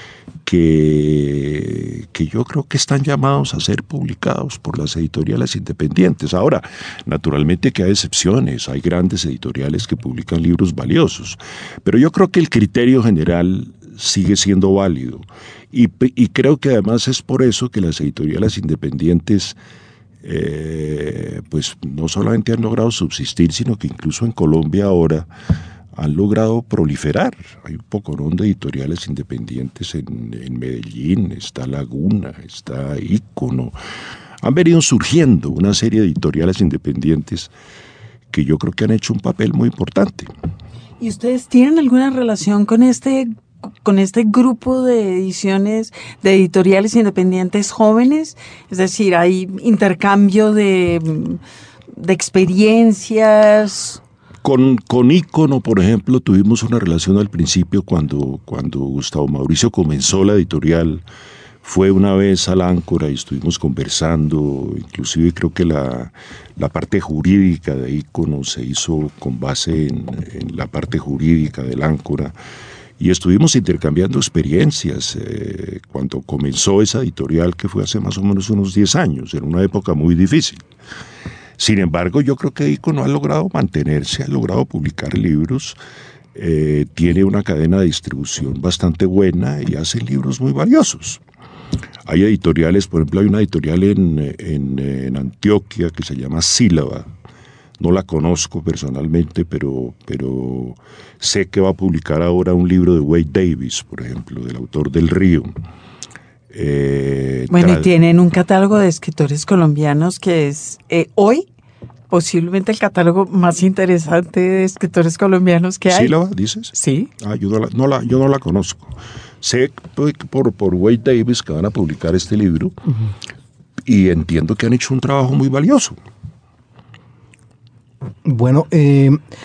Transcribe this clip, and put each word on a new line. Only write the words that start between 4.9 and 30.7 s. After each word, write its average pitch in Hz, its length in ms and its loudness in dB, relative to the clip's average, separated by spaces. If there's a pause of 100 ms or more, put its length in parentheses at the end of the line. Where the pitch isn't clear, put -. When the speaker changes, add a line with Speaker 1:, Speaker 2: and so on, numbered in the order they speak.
Speaker 1:
editoriales 78 600 -4
independientes. - 800 0
Ahora, 117 260 2 (460)
naturalmente 76 640 0
que 98 120 -2
hay 92 60 2
excepciones, 98 800 -2
hay 67 120 -6
grandes 90 440 0
editoriales 67 640 -6
que - 100 -4
publican 65 460 -4
libros 85 320 2
valiosos, - 640 -2 (440)
pero 101 140 2
yo 147 140 4
creo 185 180 2
que 185 100 0
el 160 100 2
criterio 120 520 4
general 87 720 0 (240)
sigue 98 380 0
siendo 95 380 2
válido 73 460 0 (520)
y 120 160 4
pe-, 127 280 -2
y 120 120 4
creo 135 300 2
que 139 120 -2
además 110 380 0
es 131 160 -4
por 131 180 -2
eso 123 280 0
que 107 120 -2
las 82 180 -2
editoriales 80 600 -4
independientes, 80 960 -2 (680)
eh, 78 1300 -8
pues 73 320 -6
no 73 260 -6
solamente 110 460 -2
han 117 80 -2
logrado 113 300 0
subsistir, 85 600 -2
sino 120 240 -4
que - 120 -6
incluso 76 380 -6
en 117 60 -2
Colombia 80 540 2
ahora 82 420 2 (680)
han 76 180 -2
logrado 110 460 0
proliferar. 80 760 -2 (300)
Hay 78 80 -14
un 78 160 -14
pocorón 78 460 -6
de 95 100 0
editoriales 71 600 -4
independientes 64 880 -10
en, 58 360 -10
en 62 280 -10
Medellín, 64 720 -4